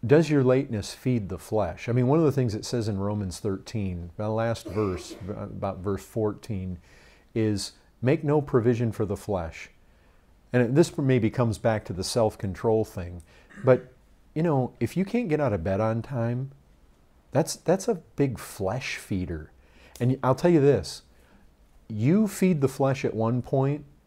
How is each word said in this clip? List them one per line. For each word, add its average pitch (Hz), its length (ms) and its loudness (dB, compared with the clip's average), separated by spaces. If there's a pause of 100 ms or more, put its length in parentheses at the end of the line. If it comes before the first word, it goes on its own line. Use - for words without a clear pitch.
does 147 240 6
your 143 140 4
lateness 127 500 0
feed 117 360 -2
the 90 100 -8
flesh? 107 500 -4
I 117 40 0
mean, 123 140 4
one 147 120 4
of 165 60 4
the 139 60 4
things 127 220 0
it 110 120 -6
says 117 220 -2
in 101 120 -2
Romans 101 400 -4
thirteen, 95 760 -4
the 107 120 -4
last 113 380 -2
verse, 98 480 -2 (120)
about 101 520 -8
verse 95 240 -4
fourteen, 98 760 -4 (560)
is, 107 380 0 (300)
"Make 147 220 2
no 147 180 2
provision 120 500 2
for 107 140 -4
the 95 100 -4
flesh." 87 540 -8 (840)
And 123 100 4
it, 120 140 2
this 170 220 4
maybe 127 340 2
comes 117 260 0
back 110 280 0
to - 80 -8
the 90 100 -6
self-control 110 800 0
thing. 87 380 -12 (400)
But, 127 280 4 (440)
you 156 80 0
know, 139 360 2
if 113 160 -2
you 185 100 0
can't 233 240 -2
get 151 100 2
out 131 140 2
of 87 100 -2
bed 95 160 0
on 110 240 0
time, 123 480 -4 (800)
that's, 160 240 0
that's 190 320 -2
a 226 80 0
big 139 420 -2
flesh - 600 -6
feeder. 82 540 -6 (480)
And 127 220 2
I'll 131 140 4
tell 175 160 4
you 160 100 6
this, - 400 2 (840)
you 147 400 2
feed 185 340 2
the 135 60 2
flesh 135 360 0
at 123 120 -2
one 113 260 0
point 143 440 0 (220)